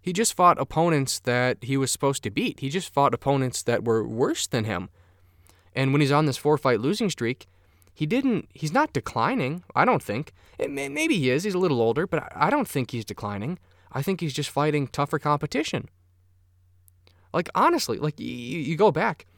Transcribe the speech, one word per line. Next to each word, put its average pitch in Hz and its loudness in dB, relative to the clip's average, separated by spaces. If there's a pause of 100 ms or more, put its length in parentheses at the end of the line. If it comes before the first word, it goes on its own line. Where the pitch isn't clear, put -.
He 180 -6
just 220 0
fought 180 6
opponents 151 0
that 123 0
he 131 -2
was 135 0
supposed - -2
to 107 -4
beat. 143 -4
He 135 -4
just 170 -6
fought 139 4
opponents 135 0
that 117 0
were 113 2
worse 123 -2
than 113 -2
him. 90 -4 (880)
And 135 2
when 143 4
he's 139 4
on 151 4
this 131 0
four-fight 135 2
losing 185 0
streak, 120 -4 (480)
he 151 -4
didn't, 240 0
he's 151 -6
not 269 2
declining, 147 -2 (120)
I 147 4
don't 214 2
think. 117 -6 (260)
It - -2
may, - -6
maybe 311 0
he 131 2
is, 147 2
he's 208 -2
a 180 0
little 165 2
older, 117 2
but - -2
I, - 0
I 190 4
don't 269 0
think 131 -4
he's 113 -6
declining. 104 -8 (340)
I 131 -4
think 190 -2
he's 156 -4
just 143 -6
fighting 147 0
tougher 143 -4
competition. - -2 (1500)
Like, 170 -2
honestly, 269 2
like, 151 -2
y-, - -10
y-, 123 -6
you 156 -2
go 196 6
back. 165 -2 (120)